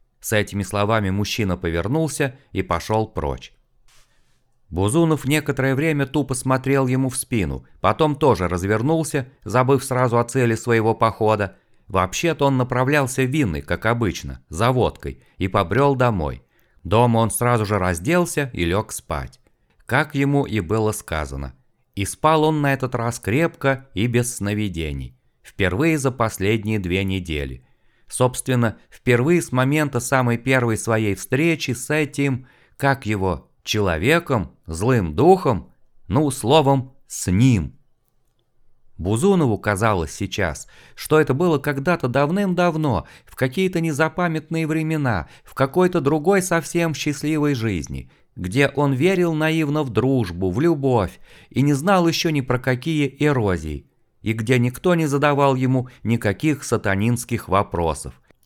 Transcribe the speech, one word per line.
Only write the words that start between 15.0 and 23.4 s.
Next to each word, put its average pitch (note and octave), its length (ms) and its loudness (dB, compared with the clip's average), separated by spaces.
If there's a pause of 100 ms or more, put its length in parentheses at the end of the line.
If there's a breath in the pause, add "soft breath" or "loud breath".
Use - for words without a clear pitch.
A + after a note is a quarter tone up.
и F#2+ 100 -2
побрёл G#2+ 480 2
домой. F#2 460 -2 (420)
Дома A2+ 360 4
он A2+ 100 2
сразу A#2+ 360 0
же G2+ 120 0
разделся B2+ 760 0
и E2+ 120 -2
лёг F#2+ 280 -2
спать. - 460 -10 (460)
Как D3 300 0
ему C#3 300 2
и G#2+ 160 -2
было G#2+ 300 0
сказано. C#2 640 -6 (400)
И G2+ 120 -4
спал D#3 400 2
он D#3 160 2
на C#3 120 2
этот B2+ 220 -4
раз A#2 240 -4
крепко C3+ 760 -2